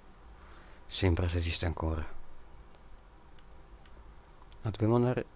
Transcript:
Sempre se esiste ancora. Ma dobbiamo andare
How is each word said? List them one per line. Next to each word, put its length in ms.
Sempre 420
se 100
esiste 280
ancora. 400
Ma 80
dobbiamo 240
andare 420